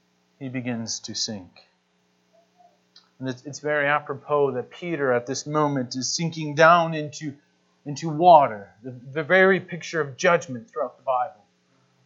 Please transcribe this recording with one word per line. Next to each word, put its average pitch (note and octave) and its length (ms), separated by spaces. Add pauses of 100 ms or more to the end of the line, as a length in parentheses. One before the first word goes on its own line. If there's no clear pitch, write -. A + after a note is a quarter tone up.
(380)
he C3+ 120
begins A#2+ 500
to A2 140
sink. G2 340 (1700)
And C3 120
it's, B2+ 160
it's C#3+ 140
very D3 260
apropos D3 640
that B2 200
Peter C#3+ 440
at A#2+ 120
this C3+ 200
moment C#3+ 500
is B2 180
sinking D#3+ 400
down E3 380
into, D3+ 420 (520)
into D3 240
water, C#3+ 580 (140)
the, B2+ 80
the C3+ 320
very F#3 360
picture E3+ 440
of C3+ 160
judgment E3 500
throughout C#3 300
the - 40
Bible. - 400 (640)